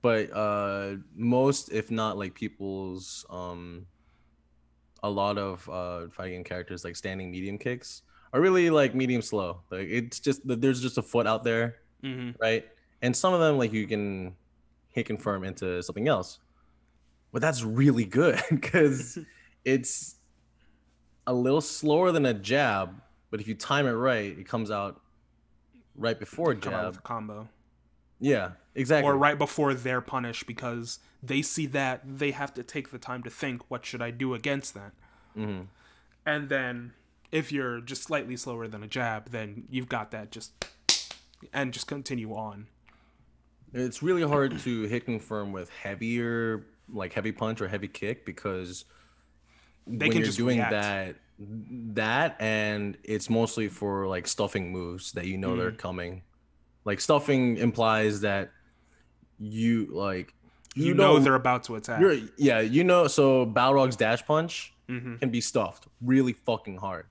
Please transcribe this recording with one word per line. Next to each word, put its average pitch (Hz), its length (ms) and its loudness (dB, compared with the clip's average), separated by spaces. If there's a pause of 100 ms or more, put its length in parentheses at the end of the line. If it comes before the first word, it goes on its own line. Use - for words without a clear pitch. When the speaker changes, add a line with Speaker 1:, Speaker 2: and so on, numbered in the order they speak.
Speaker 1:
But, 113 340 2
uh, 101 600 -2 (200)
most, 127 560 2
if 110 200 -4
not, 110 260 -2
like, 95 160 -6
people's, 95 960 -8
um, 87 560 -12 (1160)
a 104 60 -2
lot 101 280 0
of, 98 320 -6
uh, 87 380 -6
fighting 90 360 -10
characters, 90 400 -10
like, 87 120 -10
standing 95 340 -8
medium 95 300 -6
kicks - 420 -8 (320)
are 135 80 4
really, 180 300 6
like, 139 240 6
medium 127 260 2
slow. 90 380 -2 (100)
Like, 92 200 -6
it's 117 300 -4
just 135 280 -2
that 123 140 -2
there's 127 200 2
just 127 160 -2
a 123 60 -2
foot 113 240 0
out 110 160 0
there, 117 320 0 (280)
Speaker 2:
Mm-hmm. 127 280 -8 (100)
Speaker 1:
right? 113 240 2 (360)
And 123 140 2
some 185 180 4
of 170 80 6
them, 151 180 6
like, 113 140 2
you 107 120 0
can 98 500 -4 (540)
hit 120 160 -4
confirm 101 380 -4
into 90 400 -4
something 110 240 -4
else. 110 320 0 (920)
But 117 100 -2
that's 139 220 0
really 117 420 4
good 131 340 4 (120)
<laughs> 147 120 2
'cause 139 560 2 (220)
Speaker 2:
<laughs> - 240 -16
Speaker 1:
it's - 500 -2 (1120)
a 127 40 2
little 127 260 4
slower 156 540 4
than 151 120 4
a 123 80 4
jab, 101 680 0 (280)
but 104 120 -6
if 101 80 -10
you 110 60 -4
time 143 300 0
it 127 60 2
right, 113 480 0
it 95 80 -14
comes 110 240 -4
out 101 300 -6 (960)
right 113 220 -2
before 156 340 -2
a 120 40 2
Speaker 2:
Come 95 180 -8
out 92 100 -2
Speaker 1:
jab. 92 80 -4
Speaker 2:
with 90 80 -14
a - 20 -20
combo. 110 480 -10 (720)
Speaker 1:
Yeah, 110 300 2 (240)
exactly. 143 360 4
Speaker 2:
Or 139 60 4
right 147 200 4
before 143 360 2
their 127 260 -2
punish, 120 460 -6
because 120 540 -8 (220)
they 139 200 0
see 156 260 -2
that 131 380 -2
they 135 260 -2
have 139 220 -6
to 123 100 -10
take - 280 -8
the 127 60 -14
time 123 260 -10
to 120 60 -10
think, 127 400 -8
"What 123 160 -8
should 120 160 -8
I 120 100 -6
do 127 220 -2
against 135 400 -4
that?" 101 200 -16 (440)
Speaker 1:
Mm-hmm. 104 260 -6 (600)
Speaker 2:
And 151 220 -4
then 123 460 -6 (400)
if 151 180 -2
you're 127 300 -4
just 127 220 -10
slightly 131 340 -4
slower 117 320 -8
than 107 140 -10
a 107 40 -14
jab, 113 440 -4
then 110 380 -8
you've 127 200 -6
got 113 220 -4
that 107 200 -12
just, - 220 -14 (1000)
and 131 200 -2
just - 140 -8
continue 127 460 -6
on. 107 340 -10 (1080)
Speaker 1:
It's 123 280 -4
really 175 220 2
hard 139 360 2
to 117 240 -2
hit 113 200 -2
confirm 107 480 -6
with 92 200 -10
heavier, 117 920 -4 (260)
like, 95 200 -8
heavy 107 220 -2
punch 113 260 -2
or 101 80 -2
heavy 101 220 -6
kick, - 360 -8
because 92 600 -8 (1000)
Speaker 2:
They 113 200 -4
Speaker 1:
when 117 60 4
Speaker 2:
can 113 80 4
Speaker 1:
you're 110 60 2
Speaker 2:
just 101 120 -2
Speaker 1:
doing 120 200 2
Speaker 2:
react. 117 140 2
Speaker 1:
that, 101 440 -2 (800)
that, 120 460 2
and 107 600 -2
it's 107 260 -4
mostly 113 380 2
for, 98 400 -4
like, 92 200 -4
stuffing 95 440 -2
moves 90 400 -8
that 90 160 -8
you 95 100 -4
know 95 180 -2
they're 90 160 -2
Speaker 2:
Mm. 113 60 -12
Speaker 1:
coming. 90 440 -8 (640)
Like, 101 160 -2
stuffing 135 560 4
implies 110 640 2
that 98 300 -2 (840)
you, 110 540 0
like, 92 420 -4 (420)
Speaker 2:
You 143 120 0
Speaker 1:
you 143 60 4
Speaker 2:
know 147 240 10
Speaker 1:
know - 20 10
Speaker 2:
they're 135 160 8
about 123 300 2
to 113 100 -6
attack. 113 260 -4
Speaker 1:
you're, 175 160 8 (200)
yeah, 127 240 6
you 123 240 4
know, 175 220 8
so 131 380 6
Balrog's 127 520 6
dash 113 280 2
punch 160 480 0 (160)
Speaker 2:
Mm-hmm. 123 280 -8
Speaker 1:
can 131 120 0
be 117 120 0
stuffed - 460 -2 (140)
really 127 320 6
fucking 107 440 -4
hard 92 340 -8